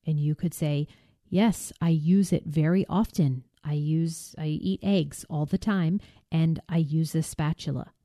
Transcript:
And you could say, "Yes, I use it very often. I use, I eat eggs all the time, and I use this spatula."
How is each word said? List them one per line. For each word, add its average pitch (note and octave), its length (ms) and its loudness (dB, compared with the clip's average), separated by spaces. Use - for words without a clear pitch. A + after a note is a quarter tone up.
And D#3 140 0
you D3+ 160 0
could E3 180 -4
say, D3 340 -2
"Yes, G3 540 0
I E3 80 2
use E3+ 420 4
it - 140 0
very D#3+ 420 2
often. C#3+ 560 0
I D3 100 -6
use, D#3+ 640 -2
I D#3 100 -6
eat E3+ 360 -4
eggs F#3 460 0
all D3+ 160 -2
the F#3 120 -2
time, F#3+ 420 0
and D#3+ 280 2
I E3 80 0
use D#3+ 340 0
this D#3+ 160 0
spatula." D3+ 640 -4